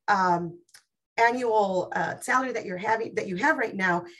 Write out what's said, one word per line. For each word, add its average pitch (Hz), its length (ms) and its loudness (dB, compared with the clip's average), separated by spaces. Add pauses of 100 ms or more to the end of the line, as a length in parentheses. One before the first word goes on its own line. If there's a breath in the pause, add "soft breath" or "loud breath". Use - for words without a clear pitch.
um, 175 520 2 (580)
annual, 220 800 2
uh, 170 220 -4
salary 254 340 0
that 214 140 -6
you're 185 120 -8
having, 214 380 -2
that 196 120 -4
you 190 80 -6
have 277 220 2
right 226 180 -4
now, 180 280 0 (160 loud breath)